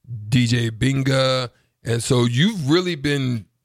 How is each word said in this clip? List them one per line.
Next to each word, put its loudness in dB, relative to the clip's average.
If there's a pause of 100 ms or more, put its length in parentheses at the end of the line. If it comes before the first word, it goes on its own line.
(300)
D 4
J 0
Binga. 0 (340)
And -2
so 2
you've 0
really 2
been -4 (200)